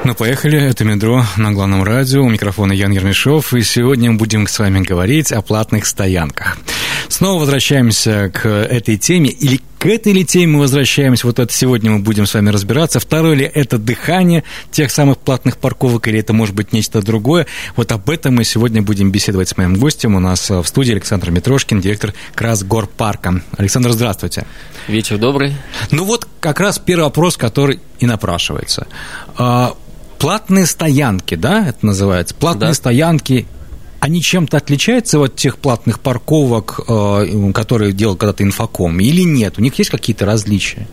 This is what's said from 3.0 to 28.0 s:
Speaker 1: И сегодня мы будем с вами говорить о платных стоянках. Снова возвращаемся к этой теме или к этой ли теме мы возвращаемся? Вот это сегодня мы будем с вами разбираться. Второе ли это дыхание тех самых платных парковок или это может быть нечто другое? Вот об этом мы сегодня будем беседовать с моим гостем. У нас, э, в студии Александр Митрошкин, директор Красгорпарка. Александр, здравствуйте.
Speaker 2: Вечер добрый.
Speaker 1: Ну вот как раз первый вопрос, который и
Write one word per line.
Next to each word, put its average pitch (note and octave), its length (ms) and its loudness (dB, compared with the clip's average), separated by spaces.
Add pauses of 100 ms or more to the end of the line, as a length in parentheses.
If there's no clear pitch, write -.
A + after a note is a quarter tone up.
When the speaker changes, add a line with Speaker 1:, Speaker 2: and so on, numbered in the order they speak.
Speaker 1:
И A#2+ 100 2
сегодня A#2+ 480 2
мы A2 60 2
будем G#2+ 300 0
с - 120 -6
вами G2 220 2
говорить F#2+ 500 0
о A2 100 -2
платных A2 460 -2
стоянках. F2+ 680 -2 (500)
Снова F#3 320 0
возвращаемся B2 960 2
к - 140 -4
этой A2 500 0
теме E3 320 2
или C3+ 300 0 (200)
к - 80 -4
этой G#3+ 260 2
ли F#3+ 120 4
теме F3+ 280 2
мы D3 80 4
возвращаемся? C3+ 680 2
Вот A#2+ 100 0
это B2 160 0
сегодня A#2 380 2
мы G#2+ 80 2
будем G#2 260 2
с - 80 -4
вами G#2 160 4
разбираться. A2+ 500 0
Второе D#3+ 360 2
ли C3+ 180 0
это C#3 240 0
дыхание D#3+ 680 0 (280)
тех D3+ 200 0
самых C#3 280 2
платных B2+ 380 -2
парковок B2 500 -2
или A2 120 0
это G#2+ 140 -2
может G#2+ 220 2
быть G#2 180 -2
нечто A2 300 0
другое? A#2 420 0 (300)
Вот A#2 160 -2
об G#2+ 180 -2
этом C#3+ 260 0
мы A#2 80 4
сегодня A2 380 2
будем G2 300 2
беседовать G2 380 0
с - 80 -6
моим F#2 180 2
гостем. A#2 400 2
У F#2+ 40 2
нас, F2+ 300 0
э, F#2+ 120 2
в E2 60 -4
студии C3 260 0
Александр F#2+ 360 -2
Митрошкин, A2 520 0
директор G2+ 320 -2 (200)
Красгорпарка. G2+ 1120 -2 (140)
Александр, A#2+ 340 2
здравствуйте. A2+ 540 -2 (420)
Speaker 2:
Вечер G#2+ 320 -2
добрый. C#3 340 0 (380)
Speaker 1:
Ну D3+ 140 0
вот A#3 220 -2 (120)
как D3+ 200 -2
раз F#3+ 200 0
первый E3+ 240 0
вопрос, D#3 340 0
который C#3 420 0 (200)
и A#2+ 80 2